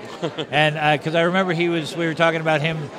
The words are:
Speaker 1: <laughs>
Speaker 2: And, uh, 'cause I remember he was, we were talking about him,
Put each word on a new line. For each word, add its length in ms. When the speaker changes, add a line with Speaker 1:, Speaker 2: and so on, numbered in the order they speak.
Speaker 1:
<laughs> 300
Speaker 2:
And, 260
uh, 220
'cause 160
I 80
remember 300
he 160
was, 280
we 100
were 80
talking 260
about 200
him, 380